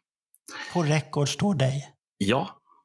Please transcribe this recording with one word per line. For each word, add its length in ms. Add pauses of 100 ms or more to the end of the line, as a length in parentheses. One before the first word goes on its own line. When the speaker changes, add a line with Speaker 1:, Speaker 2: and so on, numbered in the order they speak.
(720)
Speaker 1:
På 100
Record 460
Store 280
Day? 300 (300)
Speaker 2:
Ja. 320 (360)